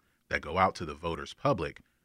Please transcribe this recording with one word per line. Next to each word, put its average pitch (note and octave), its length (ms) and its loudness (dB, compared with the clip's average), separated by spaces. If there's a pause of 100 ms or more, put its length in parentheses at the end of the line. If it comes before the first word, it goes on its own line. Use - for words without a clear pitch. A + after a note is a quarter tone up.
(300)
that D2 120 0
go D2+ 160 -2
out F#2 180 4
to F2 100 -6
the D2 100 -8
voters D#2 380 -6
public, E2+ 480 0 (240)